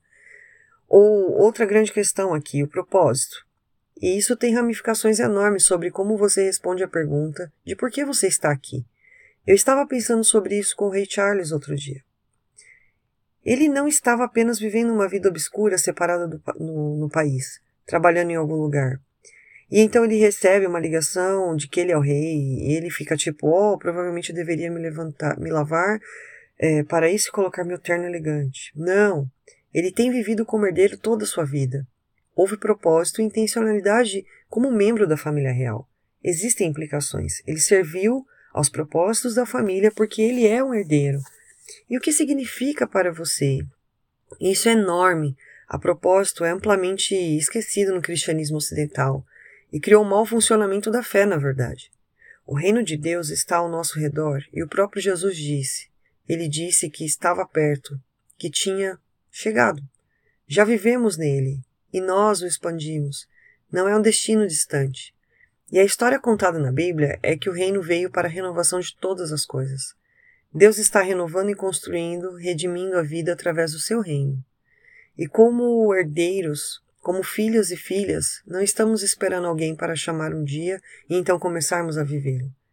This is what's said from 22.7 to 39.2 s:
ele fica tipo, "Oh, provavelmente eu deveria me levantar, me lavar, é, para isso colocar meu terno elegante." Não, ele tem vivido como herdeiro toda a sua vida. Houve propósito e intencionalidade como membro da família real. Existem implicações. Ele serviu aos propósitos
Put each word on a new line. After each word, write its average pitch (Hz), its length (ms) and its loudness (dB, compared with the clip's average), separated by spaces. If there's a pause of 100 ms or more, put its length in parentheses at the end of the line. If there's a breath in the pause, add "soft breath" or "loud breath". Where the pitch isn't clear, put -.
ele 165 160 -4
fica 151 260 -4
tipo, 151 320 -4
"Oh, 196 280 4
provavelmente 175 540 -4
eu 165 60 -10
deveria 170 340 -4
me 170 100 -6
levantar, 160 580 -6
me 160 120 -8
lavar, 165 500 0 (580 loud breath)
é, 156 260 2
para 165 260 2
isso 208 220 -2
colocar 180 320 -2
meu 175 140 -6
terno 175 280 -2
elegante." 151 680 -6
Não, 175 540 2 (460 soft breath)
ele 175 180 0
tem 240 180 2
vivido 226 360 -2
como 208 200 0
herdeiro 190 300 2
toda 220 280 -2
a - 20 -4
sua 170 180 -2
vida. 135 420 -4 (480)
Houve 196 220 2
propósito 175 640 2
e 220 40 2
intencionalidade 214 1000 0 (240 soft breath)
como 262 220 0
membro 214 360 4
da 156 100 2
família 147 360 -2
real. 123 360 -4 (340)
Existem 180 460 -2
implicações. 147 760 -6
Ele 156 140 -4
serviu 190 640 0 (260 soft breath)
aos - 160 0
propósitos 185 640 -2